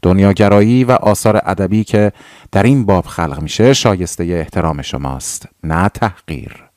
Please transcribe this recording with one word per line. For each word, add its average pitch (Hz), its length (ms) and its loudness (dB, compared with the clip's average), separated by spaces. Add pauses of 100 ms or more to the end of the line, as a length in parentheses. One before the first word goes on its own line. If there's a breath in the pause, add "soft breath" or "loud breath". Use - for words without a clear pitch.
دنیاگرایی 101 800 4
و 123 80 0
آثار 104 540 2
ادبی 95 380 -2
که 104 280 0 (400 loud breath)
در 98 120 0
این 127 220 2
باب 95 200 2
خلق 76 360 -6
می‌شه 107 320 2
شایسته 90 600 -2
احترام 80 480 -4
شماست، 67 640 -10 (180)
نه 82 260 0
تحقیر. - 680 -8 (220)